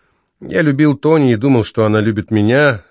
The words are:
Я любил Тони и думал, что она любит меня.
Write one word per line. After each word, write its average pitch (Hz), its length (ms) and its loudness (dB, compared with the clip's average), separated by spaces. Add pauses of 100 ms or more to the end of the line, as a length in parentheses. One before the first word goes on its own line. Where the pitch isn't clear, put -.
(400)
Я - 220 -4
любил 147 340 0
Тони 147 380 0
и - 20 -2
думал, 120 280 0
что - 200 -4
она 107 160 0
любит 104 300 -4
меня. 113 600 0